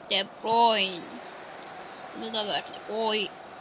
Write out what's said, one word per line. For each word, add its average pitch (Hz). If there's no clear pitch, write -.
De 196
Bruyne. 220
İsmi -
de 214
böyle. 196
Oy. 214